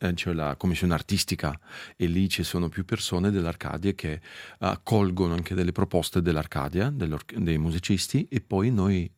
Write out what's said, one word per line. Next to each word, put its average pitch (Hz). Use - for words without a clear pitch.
eh, 90
cioè 87
la 73
commissione 90
artistica, 80
e 90
lì 92
ci 87
sono 87
più 90
persone 95
dell'Arcadia 87
che 87
accolgono 95
anche 87
delle 87
proposte 90
dell'Arcadia, 80
dell'orch-, 82
dei 82
musicisti, 87
e 123
poi 101
noi 95